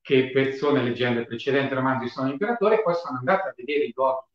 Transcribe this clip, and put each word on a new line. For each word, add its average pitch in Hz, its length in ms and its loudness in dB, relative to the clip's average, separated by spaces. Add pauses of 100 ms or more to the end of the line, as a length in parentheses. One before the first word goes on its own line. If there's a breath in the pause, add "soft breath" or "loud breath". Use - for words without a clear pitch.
che 127 320 2
persone 135 500 2
leggendo 120 380 0
il 113 60 -6
precedente 131 480 -2
romanzo 127 300 0
di 123 60 -4
Sono 135 180 -4
l'imperatore 214 540 2
poi 170 120 2
sono - 240 -6
andate - 300 0
a - 80 -10
vedere 147 280 -2
i 120 100 -6
luoghi 131 300 -2 (100)